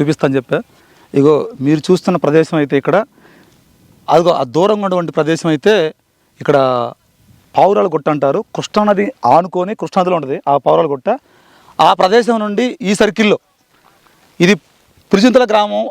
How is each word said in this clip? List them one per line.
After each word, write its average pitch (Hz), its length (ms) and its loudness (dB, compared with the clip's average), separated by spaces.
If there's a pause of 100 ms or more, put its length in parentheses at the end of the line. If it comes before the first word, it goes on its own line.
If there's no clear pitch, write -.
చూపిస్తాను 147 340 0
చెప్పా. 139 260 -4 (520)
ఇగో 143 360 2 (120)
మీరు 147 200 0 (100)
చూస్తున్న 185 260 0
ప్రదేశం 160 400 0
అయితే 147 200 -2
ఇక్కడ, 160 280 -2 (1040)
అదిగో 170 220 2
ఆ 143 120 0
దూరంగా 156 300 0
ఉన్నటువంటి 185 380 -4
ప్రదేశం 160 380 -2
అయితే 160 440 0 (480)
ఇక్కడ 143 160 2 (1000)
పావురాల 196 300 2
గుట్ట 160 220 -4
అంటారు. 147 360 -2 (100)
కృష్ణానది 208 580 -2 (120)
ఆనుకొని 180 500 0
కృష్ణానదిలో 180 400 -2
ఉంటుంది 151 320 -6
ఆ 143 100 2
పావురాల 160 340 0
గుట్ట. 190 280 -4 (600)
ఆ 165 140 4
ప్రదేశం 208 460 2
నుండి 208 420 -4
ఈ 196 140 0
సర్కిల్లో 208 440 0 (1000)
ఇది 180 160 4 (560)
పులిచింతల 226 320 2
గ్రామం, 208 480 -2